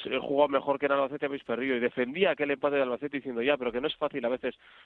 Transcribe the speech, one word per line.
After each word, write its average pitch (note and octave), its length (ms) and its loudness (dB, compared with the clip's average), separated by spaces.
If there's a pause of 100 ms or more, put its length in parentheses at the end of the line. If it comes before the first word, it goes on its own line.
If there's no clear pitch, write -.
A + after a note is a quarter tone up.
eh, C3+ 160 -2
jugado C#3+ 260 4
mejor C#3 300 0
que C#3+ 80 0
en C#3 60 2
Albacete, C#3 340 0
habéis C#3 180 -6
perdido", B2 320 -2
y A#2 40 0
defendía C3 500 0
aquel C#3+ 220 0
empate C#3+ 240 0
de C#3 80 4
Albacete C3+ 340 -4
diciendo, A#2+ 240 -4
"Ya, C#3 160 2
pero B2 140 -2
que B2 100 -2
no D3+ 60 0
es D3+ 80 -6
fácil C#3+ 280 -4
a A#2 60 0
veces, B2+ 240 -4 (320)